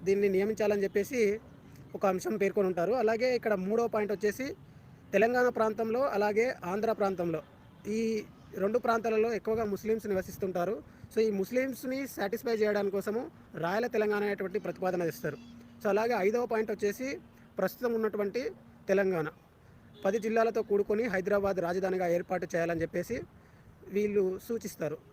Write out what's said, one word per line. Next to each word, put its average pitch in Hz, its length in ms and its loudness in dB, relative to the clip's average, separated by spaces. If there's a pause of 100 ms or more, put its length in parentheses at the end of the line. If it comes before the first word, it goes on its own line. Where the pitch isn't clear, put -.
దీన్ని 196 240 4
నియమించాలని 202 560 2
చెప్పేసి 202 360 0 (760)
ఒక 202 120 -6
అంశం 185 300 0
పేర్కొని 196 340 2
ఉంటారు. 175 220 2
అలాగే 233 420 2
ఇక్కడ 233 200 2
మూడో 202 340 0
పాయింట్ 208 240 0
వచ్చేసి 208 340 -2 (640)
తెలంగాణ 240 360 4
ప్రాంతంలో, 226 540 0 (140)
అలాగే 208 300 2 (180)
ఆంధ్ర 208 280 0
ప్రాంతంలో, 180 480 0 (480)
ఈ 220 120 -2 (540)
రెండు 208 240 0
ప్రాంతాలలో 226 540 2
ఎక్కువగా 220 320 -2
ముస్లిమ్స్ 214 440 -2
నివసిస్తుంటారు. 185 680 -2 (360)
So, - 100 -4
ఈ 220 100 4
ముస్లిమ్స్‌ని 254 760 -2
సాటిస్ఫై 226 480 -4
చేయడానికి 208 420 0
కోసము 208 240 -2 (360)
రాయల 185 300 0
తెలంగాణ 214 380 0
అనేటువంటి 202 340 -2
ప్రతిపాదన 180 440 -2
చేస్తారు. 151 360 -4 (400)
So, - 100 -4
అలాగే 220 300 2
ఐదవ 214 280 2
పాయింట్ 220 240 0
వచ్చేసి 208 380 -2 (480)
ప్రస్తుతం 220 380 0
ఉన్నటువంటి 214 480 0 (460)
తెలంగాణ 190 380 2 (760)
పది 196 160 2
జిల్లాలతో 226 440 2
కూడుకొని 208 440 2
హైదరాబాద్ 196 540 0
రాజధానిగా 185 480 0
ఏర్పాటు 175 420 0
చేయాలని 170 320 0
చెప్పేసి 175 340 -4 (760)
వీళ్ళు 202 320 2 (140)
సూచిస్తారు. 190 580 -6 (160)